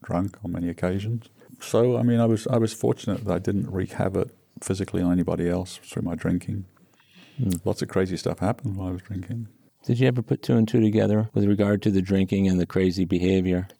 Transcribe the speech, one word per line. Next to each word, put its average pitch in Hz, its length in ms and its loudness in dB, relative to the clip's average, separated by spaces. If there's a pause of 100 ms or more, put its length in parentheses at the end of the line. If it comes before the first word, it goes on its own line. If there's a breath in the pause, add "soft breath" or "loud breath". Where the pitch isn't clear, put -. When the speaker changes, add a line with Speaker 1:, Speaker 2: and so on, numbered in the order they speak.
Speaker 1:
drunk 95 420 -4
on 87 80 -8
many 87 160 -4
occasions. 98 640 -4 (300 loud breath)
So, 120 360 2
I 117 60 0
mean, 120 180 4
I 117 60 4
was, 113 220 2
I 123 100 2
was 113 160 0
fortunate 113 500 -2
that 95 80 -2
I 87 60 0
didn't 98 320 -2
wreak 95 220 -4
havoc 95 380 -2 (320)
physically 98 400 -4
on 90 100 2
anybody 87 360 0
else 92 340 -4
through - 200 -8
my 85 120 -6
drinking. 90 520 -4 (720 soft breath)
Speaker 2:
Hmm. 113 120 0 (140)
Speaker 1:
Lots 101 160 -2
of 104 80 -6
crazy 92 280 -2
stuff - 240 -4
happened 101 360 -4
while 95 120 -6
I 92 40 -6
was 90 100 -10
drinking. 107 460 -10 (360)
Speaker 2:
Did 123 140 0
you 131 100 4
ever 123 140 0
put - 200 -4
two 123 140 0
and 113 120 4
two 123 120 0
together 107 540 2
with 101 100 2
regard 101 380 4
to 113 80 2
the 95 120 4
drinking 98 460 2
and 92 120 4
the 85 60 0
crazy 92 380 2
behavior? 92 640 2 (120)